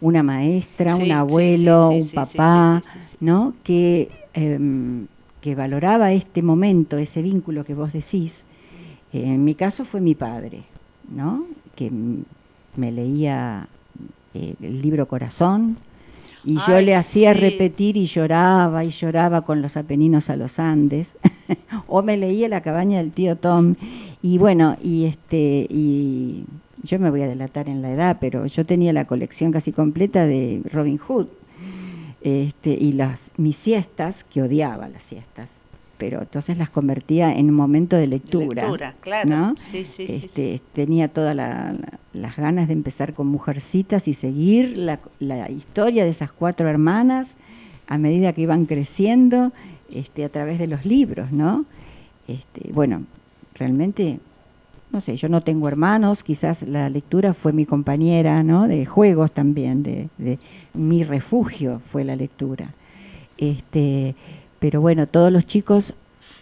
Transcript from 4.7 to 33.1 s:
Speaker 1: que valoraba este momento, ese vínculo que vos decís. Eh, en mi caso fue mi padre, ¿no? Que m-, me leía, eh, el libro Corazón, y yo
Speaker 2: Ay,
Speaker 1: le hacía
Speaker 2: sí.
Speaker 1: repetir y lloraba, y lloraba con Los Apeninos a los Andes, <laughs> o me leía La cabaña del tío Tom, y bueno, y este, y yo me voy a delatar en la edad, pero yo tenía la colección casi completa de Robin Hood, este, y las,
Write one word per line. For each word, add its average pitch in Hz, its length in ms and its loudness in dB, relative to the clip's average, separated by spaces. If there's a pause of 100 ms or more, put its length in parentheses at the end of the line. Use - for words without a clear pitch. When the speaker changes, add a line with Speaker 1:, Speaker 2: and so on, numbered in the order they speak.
Speaker 1:
que 147 140 -6
valoraba 165 580 2
este 185 300 0
momento, 170 560 4
ese 151 240 -4
vínculo 170 420 -4
que 147 100 -10
vos 147 180 -6
decís. 160 540 -6 (680)
Eh, 127 120 -6
en 131 200 0
mi 151 100 2
caso 202 300 -4
fue 202 160 -8
mi 170 140 2
padre, 117 480 -10 (520)
¿no? 185 300 -4 (320)
Que 120 120 -6
m-, 117 360 -6 (520)
me 120 140 -4
leía, 123 800 -6 (640)
eh, - 280 -10
el 131 200 -8
libro 147 240 0
Corazón, 190 720 -2 (680)
y 151 140 0
yo 185 180 4
Speaker 2:
Ay, 196 100 6
Speaker 1:
le 196 80 4
hacía 208 400 6
Speaker 2:
sí. 202 60 2
Speaker 1:
repetir 196 560 2
y 190 100 2
lloraba, 165 800 2
y 170 60 -4
lloraba 165 520 0
con 151 200 -2
Los 143 140 -6
Apeninos 151 540 2
a 135 60 -2
los 127 220 -6
Andes, 156 580 0 (360)
<laughs> - 340 -8
o 190 160 0
me 208 140 0
leía 202 320 0
La 190 140 -4
cabaña 185 360 0
del 160 140 -4
tío 180 240 0
Tom, 175 400 4 (460)
y 180 160 2
bueno, 175 440 4
y 165 220 0
este, 151 640 0
y 139 760 -2 (380)
yo 190 180 -4
me 175 100 2
voy 139 120 0
a 135 60 -2
delatar 135 400 -8
en 135 140 -6
la 131 100 -6
edad, 170 280 0
pero 127 260 -4
yo 160 200 -4
tenía 175 260 2
la 147 140 0
colección 123 460 -2
casi 151 200 -2
completa 165 540 0
de 131 360 -2 (100)
Robin 147 260 -2
Hood, 240 280 -4 (960)
este, 143 480 -2
y 143 220 0
las, 135 440 -4